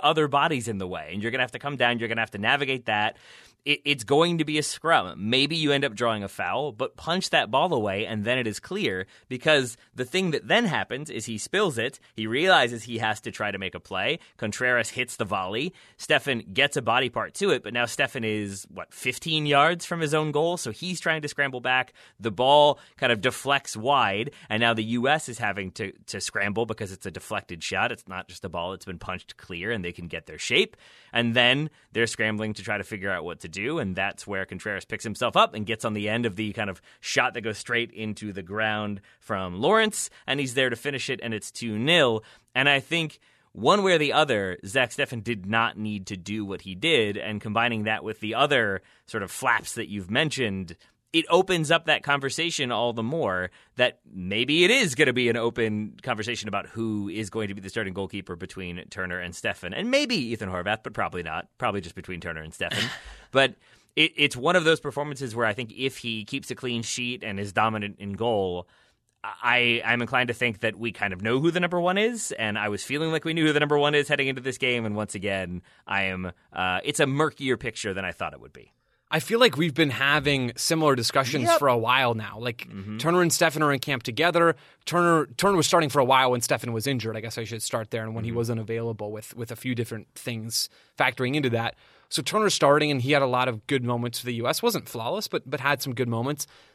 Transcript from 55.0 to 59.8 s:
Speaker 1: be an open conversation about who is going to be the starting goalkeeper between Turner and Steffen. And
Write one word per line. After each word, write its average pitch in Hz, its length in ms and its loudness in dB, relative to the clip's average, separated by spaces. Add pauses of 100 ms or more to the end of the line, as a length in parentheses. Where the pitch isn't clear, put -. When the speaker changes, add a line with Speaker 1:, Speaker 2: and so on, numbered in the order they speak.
Speaker 1:
be 120 160 2
an 113 80 4
open 113 640 0
conversation 110 460 -6
about 98 200 -4
who 107 420 -4
is 101 200 -6
going 107 200 -4
to 98 40 -8
be 101 60 -12
the 95 80 -12
starting 98 260 -4
goalkeeper 95 440 -8
between 90 520 -10
Turner 90 300 -6
and 87 140 -8
Steffen. 92 420 -6
And 220 160 -4